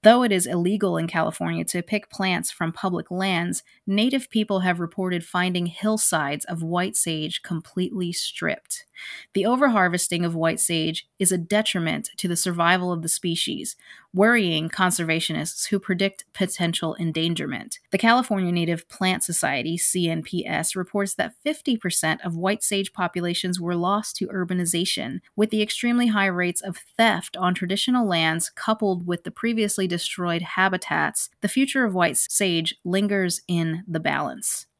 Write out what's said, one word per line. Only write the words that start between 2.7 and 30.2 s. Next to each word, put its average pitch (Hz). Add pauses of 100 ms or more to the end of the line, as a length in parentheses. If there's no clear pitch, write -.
public 175
lands, 180 (240)
Native 247
people 208
have 180
reported 175
finding 180
hillsides 165
of 165
white 175
sage 160
completely 180
stripped. - (480)
The 196
overharvesting 196
of 170
white 165
sage 160 (120)
is 185
a 180
detriment 165
to 190
the 170
survival 180
of 165
the 165
species, - (380)
worrying 180
conservationists 165
who 202
predict 190 (100)
potential 170
endangerment. 160 (120)
The 196
California 226
Native 170
Plant 185
Society, 147
C 170
N 160
P 175
S, 160
reports 196
that -
fifty 294
percent 165
of 170
white 196
sage 196
populations 180
were 175
lost 196
to 190
urbanization, 180 (160)
with 214
the 214
extremely 240
high 202
rates 180
of 185
theft -
on 180
traditional 202
lands 165
coupled 190
with 175
the 175
previously 214
destroyed 175